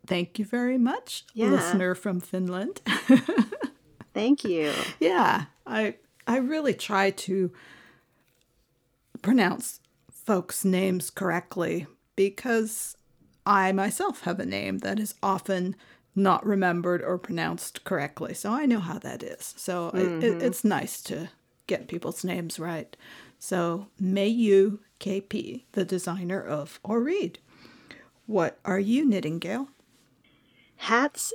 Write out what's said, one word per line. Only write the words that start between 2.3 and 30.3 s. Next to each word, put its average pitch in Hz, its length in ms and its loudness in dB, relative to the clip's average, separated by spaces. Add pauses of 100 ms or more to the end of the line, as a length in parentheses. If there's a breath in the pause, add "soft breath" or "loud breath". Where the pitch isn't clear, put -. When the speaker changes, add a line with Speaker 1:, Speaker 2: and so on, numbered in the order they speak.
Speaker 1:
<laughs> - 1300 2
Speaker 2:
Thank 240 300 2
you. 160 280 0 (280 loud breath)
Speaker 1:
Yeah, 311 460 4 (200)
I, 220 300 -2 (320)
I 240 100 2
really 269 380 0
try 196 360 2
to 190 400 -2 (1700 soft breath)
pronounce 208 580 2 (320)
folks' - 540 -2
names 185 440 2
correctly 170 800 -4 (280)
because 220 840 -2 (480)
I 190 260 4
myself 202 500 0
have - 180 -2
a - 60 -4
name 196 340 -4
that 196 200 -2
is 214 220 -4
often 190 540 0 (400 soft breath)
not 190 300 4
remembered 175 580 2
or 180 140 -2
pronounced 170 680 -6
correctly. 160 500 -4
So 202 180 -6
I 294 140 0
know 240 140 4
how 170 200 -6
that - 240 -10
is. - 340 -12
So 175 360 -4
I, 185 60 -2
it, 185 80 4
Speaker 2:
Mm-hmm. 175 380 0
Speaker 1:
it's - 180 -2
nice - 400 0
to - 260 -8 (380)
get - 200 -4
people's 170 360 -8
names 175 360 -6
right. 165 360 -8 (440 loud breath)
So 175 480 -2 (140)
Mayu 196 800 4 (200)
K 196 220 -4
P, - 520 -8
the 190 120 0
designer 180 560 -4
of 147 420 -8
Or 226 180 -2
Reed. 320 380 -2 (880 loud breath)
What 190 400 0
are 190 140 0
you 233 260 2
knitting, 175 340 2
Gail? 226 300 -6 (1080 soft breath)